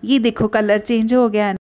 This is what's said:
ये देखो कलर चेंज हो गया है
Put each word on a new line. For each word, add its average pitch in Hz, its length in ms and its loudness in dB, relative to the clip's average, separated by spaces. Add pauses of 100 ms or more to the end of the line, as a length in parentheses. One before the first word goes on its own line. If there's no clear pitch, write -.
ये 254 140 2
देखो 220 280 -2
कलर 214 300 0
चेंज 226 360 0
हो 247 160 4
गया 208 180 0
है 190 160 -4